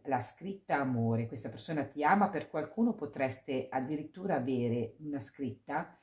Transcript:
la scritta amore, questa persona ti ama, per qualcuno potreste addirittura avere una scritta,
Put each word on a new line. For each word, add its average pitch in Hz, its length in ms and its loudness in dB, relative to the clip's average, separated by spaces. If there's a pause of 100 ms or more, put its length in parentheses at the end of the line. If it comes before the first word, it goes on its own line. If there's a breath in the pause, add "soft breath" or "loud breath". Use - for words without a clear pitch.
la 131 180 0
scritta 180 580 -4
amore, 117 460 2
questa 113 240 -8
persona 151 340 -4
ti - 180 -4
ama, 190 280 6
per - 180 -4
qualcuno 214 460 0
potreste 135 720 -2
addirittura 151 680 -2
avere 120 640 0
una 143 200 -4
scritta, 143 840 -6